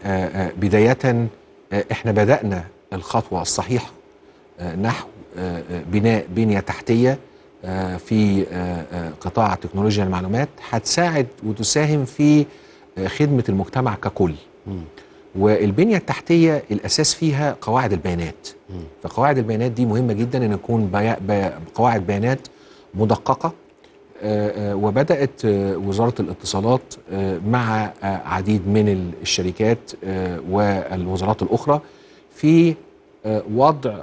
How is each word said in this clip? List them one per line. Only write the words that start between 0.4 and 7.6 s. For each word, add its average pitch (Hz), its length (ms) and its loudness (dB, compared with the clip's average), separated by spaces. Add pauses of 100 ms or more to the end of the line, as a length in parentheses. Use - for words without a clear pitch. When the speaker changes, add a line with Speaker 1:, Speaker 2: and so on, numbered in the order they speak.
Speaker 1:
بداية، 107 360 6 (760)
آه، 101 180 0
إحنا 113 200 -2
بدأنا 104 520 2 (300)
الخطوة 92 480 -4
الصحيحة، 113 500 -2 (680)
آه، 87 160 -8
نحو، 110 320 -4 (300)
آه، 90 200 -6 (140)
آه، 87 100 -8 (100)
بناء 104 340 2 (100)
بنية 107 240 2
تحتية، 123 580 2 (480)